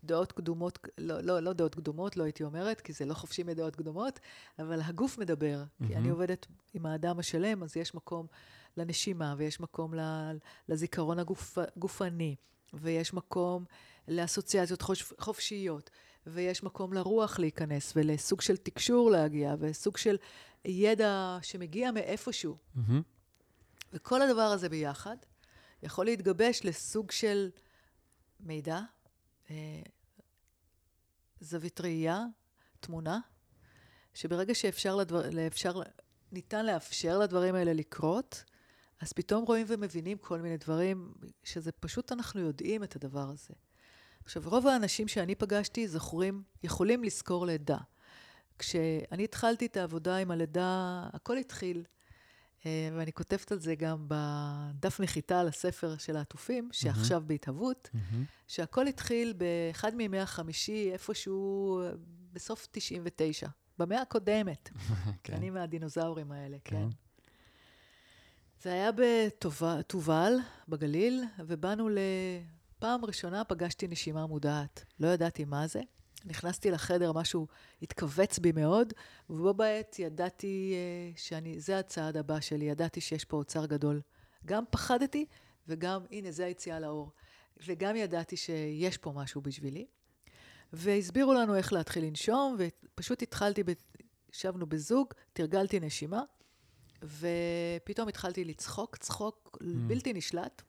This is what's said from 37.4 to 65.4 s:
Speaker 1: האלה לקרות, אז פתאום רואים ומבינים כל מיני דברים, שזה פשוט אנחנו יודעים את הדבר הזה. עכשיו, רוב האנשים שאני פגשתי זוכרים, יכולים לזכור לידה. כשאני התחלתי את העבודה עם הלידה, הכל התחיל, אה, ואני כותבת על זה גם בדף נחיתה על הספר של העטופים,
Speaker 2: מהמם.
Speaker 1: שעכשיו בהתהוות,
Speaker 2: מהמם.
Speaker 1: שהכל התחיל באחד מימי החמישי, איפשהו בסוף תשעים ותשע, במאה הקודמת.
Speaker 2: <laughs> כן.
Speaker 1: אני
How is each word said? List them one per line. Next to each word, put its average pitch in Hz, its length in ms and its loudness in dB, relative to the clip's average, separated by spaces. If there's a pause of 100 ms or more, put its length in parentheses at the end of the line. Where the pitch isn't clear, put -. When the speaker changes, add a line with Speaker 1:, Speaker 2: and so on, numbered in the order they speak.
Speaker 1:
האלה 170 180 4
לקרות, 160 680 -2 (560)
אז 160 140 -8
פתאום 214 320 2
רואים 226 240 4
ומבינים 196 480 -4
כל 170 240 -4
מיני 165 160 -2
דברים, 175 560 0 (300)
שזה 160 280 -6
פשוט - 400 -6
אנחנו 240 280 -4
יודעים 175 440 -2
את - 120 -10
הדבר 139 340 -4
הזה. - 240 -14 (720)
עכשיו, 156 220 -8
רוב 240 220 4
האנשים 220 400 4
שאני 190 280 0
פגשתי 208 520 0
זוכרים, 185 560 -2 (200)
יכולים 208 400 4
לזכור 180 420 -2
לידה. 156 320 0 (840)
כשאני 160 640 0
התחלתי 233 420 2
את 220 120 -4
העבודה 175 400 0
עם 185 140 0
הלידה, 180 720 0 (100)
הכל - 240 -4
התחיל, 180 460 -4 (840)
אה, 160 320 -2
ואני 160 160 -4
כותבת - 380 -2
על 202 80 0
זה 160 160 0
גם 156 320 -2
בדף 147 920 -2
נחיתה 180 400 2
על 175 80 6
הספר 165 500 -2
של 156 200 -4
העטופים, 240 460 -4
Speaker 2:
מהמם. 240 100 -10
Speaker 1:
שעכשיו 117 520 2
בהתהוות, 151 680 -2
Speaker 2:
מהמם. 113 320 -2 (220)
Speaker 1:
שהכל 254 400 0
התחיל 233 460 0
באחד 170 600 -2
מימי 202 240 -2
החמישי, 190 720 -2
איפשהו 196 840 -2 (540)
בסוף 196 380 -8
תשעים 180 340 -6
ותשע, 156 420 -2 (300)
במאה 190 240 0
הקודמת. 208 680 0 (260)
Speaker 2:
<laughs> 95 280 -4
כן. - 100 -8
Speaker 1:
אני - 160 -2